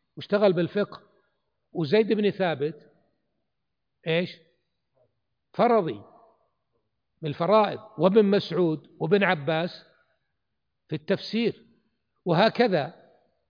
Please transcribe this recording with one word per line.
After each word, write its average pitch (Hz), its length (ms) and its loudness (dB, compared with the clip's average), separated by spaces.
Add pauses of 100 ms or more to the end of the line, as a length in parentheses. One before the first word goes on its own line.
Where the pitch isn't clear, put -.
(160)
واشتغل 202 360 2
بالفقه، 180 480 -4 (720)
وزيد 196 400 0
بن 208 180 2
ثابت 160 600 -4 (1160)
إيش؟ 170 300 -2 (1160)
فرضي 185 500 0 (1200)
بالفرائض، 170 580 0 (180)
وابن 196 260 6
مسعود 180 760 0
وابن 180 260 0
عباس 165 640 -2 (1040)
في 156 60 -4
التفسير. - 680 -4 (600)
وهكذا 185 720 0 (560)